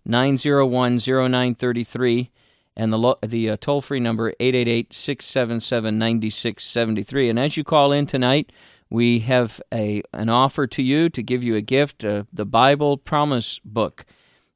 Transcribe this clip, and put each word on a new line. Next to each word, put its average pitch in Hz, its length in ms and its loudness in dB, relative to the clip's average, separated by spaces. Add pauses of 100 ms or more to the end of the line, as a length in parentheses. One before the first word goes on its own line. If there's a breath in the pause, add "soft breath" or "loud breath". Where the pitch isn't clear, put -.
nine 127 340 2
zero 139 300 2
one, 123 320 2
zero 131 280 0
nine 127 280 0
three 120 280 -2
three, 123 460 -2 (460)
and 110 180 0
the 110 60 0
lo-, 117 260 2
the, 113 240 -2
uh, 107 100 -2
toll-free 143 420 -2
number, 113 380 -2
eight 127 140 2
eight 123 140 2
eight, 117 260 -2
six - 320 -6
seven 117 360 -2
seven, 110 360 -2
nine 113 320 0
six - 340 -8
seventy 110 380 -2
three. 131 260 0
And 117 120 0
as 147 180 -2
you 151 60 -2
call 143 280 4
in 143 140 0
tonight, 135 460 0 (360 soft breath)
we 120 340 2
have 123 380 0 (140)
a, 104 300 -2 (100)
an 110 160 -4
offer 131 380 2
to 135 160 -4
you 151 260 2
to 123 140 -6
give 123 200 -2
you 117 120 0
a 104 60 0
gift, 131 440 -2
uh, 104 260 -2
the 107 140 -6
Bible 139 520 4
Promise 147 680 -2
Book. 107 400 -4 (500 soft breath)